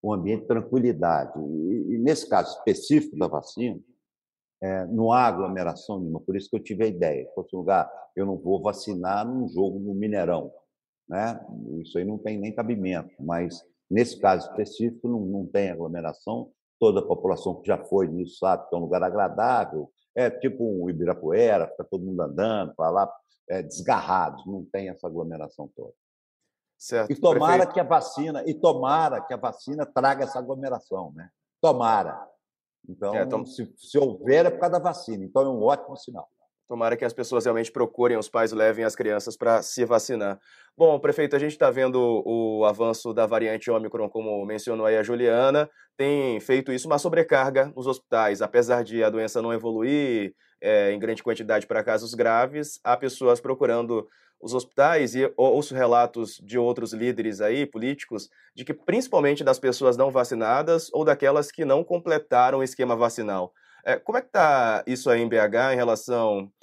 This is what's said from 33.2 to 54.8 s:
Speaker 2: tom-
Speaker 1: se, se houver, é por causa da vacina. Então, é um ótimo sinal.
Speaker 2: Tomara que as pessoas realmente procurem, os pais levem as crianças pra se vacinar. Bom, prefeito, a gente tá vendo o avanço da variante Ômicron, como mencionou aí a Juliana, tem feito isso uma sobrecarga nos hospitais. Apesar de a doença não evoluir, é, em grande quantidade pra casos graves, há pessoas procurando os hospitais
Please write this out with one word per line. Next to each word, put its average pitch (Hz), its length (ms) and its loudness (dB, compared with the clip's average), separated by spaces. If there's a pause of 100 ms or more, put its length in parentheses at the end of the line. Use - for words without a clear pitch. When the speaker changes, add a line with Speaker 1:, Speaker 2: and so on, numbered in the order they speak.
Speaker 2:
tom- 120 220 -4
Speaker 1:
se, - 300 -12
se - 200 -4
houver, 139 500 4
é 175 40 2
por 170 80 -8
causa 175 140 0
da 175 100 0
vacina. 113 420 -6
Então, 98 180 2
é 139 60 2
um 123 140 -2
ótimo 135 340 2
sinal. 104 320 -16 (400)
Speaker 2:
Tomara 117 280 0
que 117 80 -4
as 117 80 -2
pessoas 120 320 -2
realmente 113 260 0
procurem, 120 460 2
os 107 120 -4
pais 113 220 0
levem 110 340 2
as 110 120 -2
crianças 107 400 -2
pra 117 260 2
se - 220 -2
vacinar. 110 560 0 (360)
Bom, 160 220 6
prefeito, 143 380 0
a - 20 4
gente 151 200 -4
tá 143 120 6
vendo 127 540 2
o 110 400 0
avanço 113 480 0
da 110 140 2
variante 110 440 -2
Ômicron, 110 380 -2
como 107 380 -4
mencionou 110 400 -4
aí 110 100 4
a 107 60 2
Juliana, 123 680 2 (260)
tem 135 440 0
feito 131 320 0
isso 127 160 -6
uma 147 100 2
sobrecarga 135 680 2 (100)
nos 127 100 -6
hospitais. 113 540 0
Apesar 120 420 4
de 113 220 -2
a 110 60 4
doença 110 320 -2
não 117 100 -2
evoluir, 113 840 -2 (260)
é, 104 320 4
em 104 60 -2
grande 110 240 -4
quantidade 110 440 -2
pra 110 180 -2
casos 110 300 -2
graves, 123 680 0
há 120 140 2
pessoas 127 420 2
procurando 120 720 0 (320)
os 113 140 -10
hospitais 139 600 2